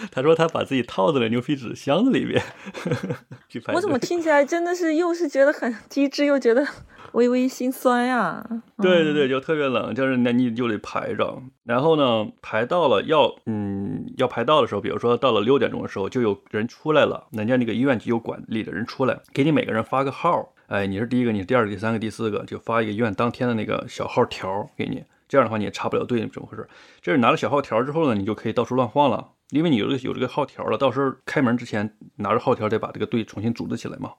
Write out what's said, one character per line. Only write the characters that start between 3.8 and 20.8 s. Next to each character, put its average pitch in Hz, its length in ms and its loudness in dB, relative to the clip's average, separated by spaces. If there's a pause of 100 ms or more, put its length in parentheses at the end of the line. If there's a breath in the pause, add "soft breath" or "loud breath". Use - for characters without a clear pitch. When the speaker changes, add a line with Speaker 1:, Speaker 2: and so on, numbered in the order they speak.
Speaker 2:
怎 403 80 -2
么 262 100 0
听 349 220 -2
起 320 80 0
来 285 160 6
真 339 180 -2
的 349 100 -2
是 330 220 0
又 339 180 0
是 339 140 -2
觉 277 160 2
得 285 80 6
很 247 240 -4 (140)
机 277 180 0
智， 294 160 -2
又 285 160 4
觉 233 140 4
得 277 120 4 (460 loud breath)
微 240 160 4
微 254 180 2
心 254 240 -2
酸 247 380 2
呀？ 226 340 -2 (360)
Speaker 1:
对， 180 260 6
对， 151 100 2
对， 147 140 4
Speaker 2:
嗯。 - 20 -2
Speaker 1:
就 131 120 0
特 165 120 -2
别 147 140 0
冷， 117 260 0
就 131 140 0
是 131 80 2
那 123 160 4
你 123 240 4
就 123 140 0
得 104 80 0
排 - 360 -6
着。 - 280 -4 (240)
然 120 160 0
后 160 160 4
呢， 117 340 2 (100)
排 113 240 -2
到 165 220 2
了 104 160 4
要， 147 320 4 (100)
嗯， 104 720 -4
要 127 100 2
排 120 200 -2
到 151 160 6
的 110 60 2
时 - 60 -6
候， 101 60 -2
比 98 80 -4
如 104 100 -2
说 120 200 2
到 127 160 2
了 104 80 4
六 127 180 4
点 107 100 2
钟 - 120 -6
的 101 80 -8
时 - 100 -6
候， 98 80 -2
就 123 140 -2
有 104 200 0 (100)
人 107 180 -2
出 - 240 -4
来 135 120 6
了， - 260 -4
人 107 140 -4
家 127 120 2
那 123 80 2
个 110 80 -2
医 110 60 0
院 127 260 2
有 117 120 2
管 - 300 -6
理 110 160 -4
的 78 80 -8
人 95 140 -4
出 - 180 -4
来， 117 160 0 (140)
给 135 100 2
你 160 80 4
每 135 140 2
个 110 80 -4
人 110 100 0
发 135 220 -2
个 135 60 -2
号。 165 420 -2 (140 soft breath)
哎， 101 200 -2